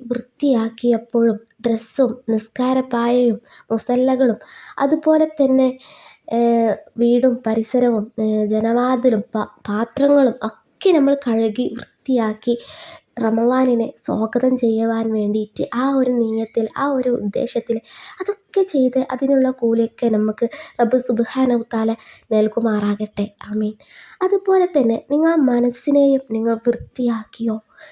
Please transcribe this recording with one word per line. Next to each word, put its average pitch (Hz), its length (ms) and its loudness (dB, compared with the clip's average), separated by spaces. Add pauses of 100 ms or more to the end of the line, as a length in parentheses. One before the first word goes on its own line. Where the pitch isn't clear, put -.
വൃത്തിയാക്കിയപ്പോഴും 233 1300 -2 (240)
ഡ്രസ്സും 233 500 -2 (180)
നിസ്കാരപ്പായയും 247 1080 0 (300)
മുസല്ലകളും 247 680 0 (420)
അതുപോലെ 311 480 2
തന്നെ, 262 400 2 (680)
ഏഹ്, 233 420 2 (220)
വീടും 240 440 4
പരിസരവും, 226 640 0 (140)
ഏഹ്, 214 280 0
ജനവാതിലും 233 840 0
പ-, 214 220 -6 (140)
പാത്രങ്ങളും 262 760 2
ഒക്കെ - 500 -2
നമ്മൾ 277 240 4
കഴുകി 226 580 -2
വൃത്തിയാക്കി 226 800 -2 (640)
റമളാനിനെ 233 680 0 (100)
സ്വാഗതം 220 600 -2
ചെയ്യുവാൻ 226 540 0
വേണ്ടിയിട്ട് 208 520 -2 (100)
ആ 247 120 -2 (100)
ഒരു 254 160 0
നിയ്യത്തിൽ, 220 540 -2 (120)
ആ 277 100 -2
ഒരു 262 220 -2
ഉദ്ദേശത്തിൽ 233 680 -4 (400)
അതൊക്കെ - 460 -4
ചെയ്ത് 262 360 0 (120)
അതിനുള്ള 262 400 2
കൂലിയൊക്കെ 226 580 -2
നമുക്ക് 214 360 0 (300)
റബ്ബ് 247 240 2
സുബ്ഹാനഹു 240 680 0
തആല 220 220 -2 (400)
നൽകുമാറാകട്ടെ. 214 920 0 (180)
ആമീൻ. 214 300 -4 (480)
അതുപോലെ 381 460 2
തന്നെ 240 300 2 (120)
നിങ്ങളെ 320 340 2
മനസ്സിനെയും 269 880 2
നിങ്ങൾ 226 240 -2
വൃത്തിയാക്കിയോ? 226 1000 -4 (340)